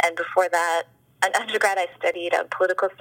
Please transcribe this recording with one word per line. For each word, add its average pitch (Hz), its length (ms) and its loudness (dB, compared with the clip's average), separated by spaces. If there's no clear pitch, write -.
and 170 120 0
before 180 340 0
that, 170 340 0
an 190 160 2
undergrad, 214 380 0
I 175 100 0
studied, 175 360 -2
uh, 175 160 0
political 185 380 0